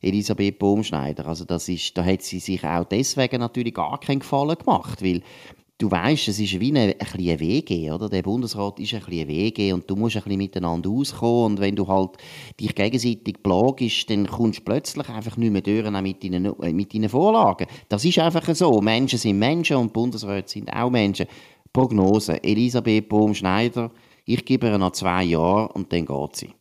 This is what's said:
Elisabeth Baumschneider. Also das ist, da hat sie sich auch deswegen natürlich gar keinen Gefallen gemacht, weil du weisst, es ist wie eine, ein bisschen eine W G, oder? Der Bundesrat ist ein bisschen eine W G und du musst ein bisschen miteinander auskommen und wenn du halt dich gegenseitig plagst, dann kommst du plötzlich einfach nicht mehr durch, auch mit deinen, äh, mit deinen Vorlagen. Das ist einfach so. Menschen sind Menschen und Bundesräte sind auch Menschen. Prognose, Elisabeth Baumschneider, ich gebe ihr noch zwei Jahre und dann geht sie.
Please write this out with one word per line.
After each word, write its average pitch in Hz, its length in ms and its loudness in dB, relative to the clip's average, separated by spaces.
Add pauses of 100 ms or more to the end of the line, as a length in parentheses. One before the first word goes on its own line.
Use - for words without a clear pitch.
Elisabeth 101 580 0
Baumschneider. 87 640 0
Also 80 180 -6
das 85 240 -4
ist, - 300 -6
da 90 80 0
hat 95 160 0
sie - 160 -10
sich 92 260 -6
auch 85 200 -2
deswegen 123 560 -2
natürlich 117 340 -4
gar 82 260 -4
keinen 139 200 -2
Gefallen 143 360 -2
gemacht, - 460 -2
weil 90 220 0 (560)
du 107 100 0
weisst, 95 380 0
es 104 120 -4
ist 95 200 -2
wie 117 100 0
eine, 123 240 2
ein - 60 -6
bisschen 90 280 -4
eine 82 120 2
W 95 240 0
G, 82 260 -4
oder? 87 180 -6
Der 98 140 -2
Bundesrat 101 580 -4
ist 104 140 -6
ein 110 60 -6
bisschen 87 220 -6
eine 76 80 -6
W 87 200 0
G 101 240 0
und 90 160 -4
du 98 60 -2
musst 107 220 -2
ein 101 40 -4
bisschen 101 160 -4
miteinander 90 540 -2
auskommen 120 540 2
und 104 140 0
wenn 101 160 0
du 98 120 -2
halt 95 300 0 (420)
dich - 160 -4
gegenseitig 110 680 -2
plagst, 113 680 2
dann 101 160 0
kommst 110 320 0
du - 40 -20
plötzlich 143 460 -4
einfach 110 280 -8
nicht 117 140 2
mehr 95 120 0
durch, 107 240 0
auch 98 140 -4
mit 95 220 -6
deinen, 90 220 -2 (160)
äh, 85 100 -2
mit 95 220 -4
deinen 107 160 0
Vorlagen. 165 560 2 (240)
Das 107 160 0
ist 180 140 4
einfach 165 340 2
so. 147 260 4
Menschen 117 380 2
sind 104 220 2
Menschen 151 380 2
und 113 140 0
Bundesräte 110 600 -4
sind - 200 -10
auch 120 200 -2
Menschen. 104 340 2 (480)
Prognose, 107 720 4
Elisabeth 110 640 2
Baumschneider, 107 840 2 (340)
ich 120 180 0
gebe 123 240 2
ihr 104 100 2
noch 92 140 2
zwei 92 320 0
Jahre 87 460 4
und - 240 -6
dann 85 120 0
geht 69 300 -6
sie. - 140 -12 (120)